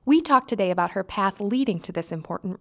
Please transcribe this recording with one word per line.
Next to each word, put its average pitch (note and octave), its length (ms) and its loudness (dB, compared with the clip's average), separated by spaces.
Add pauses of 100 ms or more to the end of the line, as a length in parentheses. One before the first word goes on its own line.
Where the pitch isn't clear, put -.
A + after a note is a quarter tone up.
We D#4 160 6
talked C4+ 260 2
today G3 220 0
about F3 220 0
her F#3+ 120 -4
path G3 340 -2
leading G#3 420 0
to - 120 -10
this E3+ 180 -6
important E3 500 -8